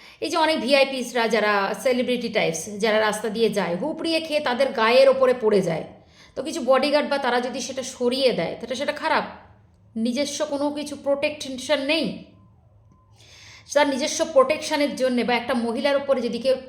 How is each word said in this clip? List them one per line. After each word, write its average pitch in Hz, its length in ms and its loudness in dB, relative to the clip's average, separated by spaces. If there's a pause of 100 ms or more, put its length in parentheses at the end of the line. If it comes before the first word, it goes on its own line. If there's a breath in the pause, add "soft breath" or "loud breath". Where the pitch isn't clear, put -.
(200 loud breath)
এই 311 100 -4
যে 349 60 -2
অনেক 311 240 2
ভিআইপিসরা 247 680 2
যারা 208 540 2
সেলিব্রিটি 247 460 0
টাইপস, 165 380 -2 (120)
যারা 214 220 2
রাস্তা 214 280 0
দিয়ে 220 220 2
যায়, 175 260 -2
হুপড়িয়ে 320 440 -2
খেয়ে 302 200 -2
তাদের 262 320 0
গায়ের 247 360 6
ওপরে 254 320 4
পড়ে 214 200 4
যায়, 165 240 -2 (500 loud breath)
তো - 80 -8
কিছু 269 220 -6
বডিগার্ড 269 460 2
বা 285 80 0
তারা 247 220 0
যদি 247 200 -6
সেটা 254 220 -8
সরিয়ে 247 500 0
দেয়, 170 280 -4
তাহলে - 140 -8
সেটা 277 180 -4
খারাপ। 285 320 0 (720)
নিজস্ব 277 500 -2
কোনো 285 240 -2
কিছু 294 260 -8
প্রোটেকশন 277 840 -4
নেই, 277 440 -4 (1500 loud breath)
তার 285 140 4
নিজস্ব 294 440 -2
প্রোটেকশনের 285 640 2
জন্যে 247 280 0
বা 240 100 0
একটা 240 200 -2
মহিলার 240 420 0
ওপরে 269 260 0
যদি 196 160 -4
কেউ 262 180 2 (120)